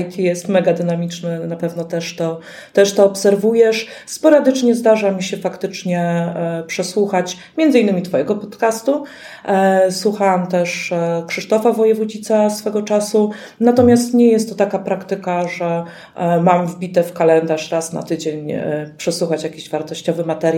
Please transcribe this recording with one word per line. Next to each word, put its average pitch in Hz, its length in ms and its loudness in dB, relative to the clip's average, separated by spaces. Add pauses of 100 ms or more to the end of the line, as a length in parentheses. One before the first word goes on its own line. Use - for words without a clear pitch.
I 180 120 -6
T 190 100 -4
jest 175 260 -2
mega 185 240 4
dynamiczny, 170 720 -4
na 170 100 -6
pewno 170 280 -6
też 170 320 -8
to, 165 240 -4 (320)
też 202 220 4
to 202 120 6
obserwujesz. 220 800 2 (200)
Sporadycznie 262 680 4
zdarza 214 360 2
mi 185 120 -4
się - 140 -6
faktycznie, 180 640 -4
e, 170 640 -2
przesłuchać 185 720 -2 (200)
między 277 220 4
innymi 196 220 2
twojego 151 320 -2
podcastu. 233 680 -2 (400)
E, 190 480 2
słuchałam 190 540 0
też, 175 460 -2
e, 170 340 -2
Krzysztofa 220 460 0
Wojewódzica 214 800 0
swego 208 320 -4
czasu, 208 480 0 (300)
natomiast 240 540 4
nie 240 160 6
jest 214 180 2
to - 60 -10
taka 202 240 -2
praktyka, 180 720 -4
że, 170 360 -4 (320)
e, 170 240 2
mam 175 260 4
wbite 175 360 -2
w 170 100 -4
kalendarz 160 580 2
raz 165 220 -4
na 160 100 -6
tydzień, 151 480 -6
e, 151 460 -6
przesłuchać 165 460 -4
jakiś - 280 -10
wartościowy 160 540 -4
materiał. 160 340 0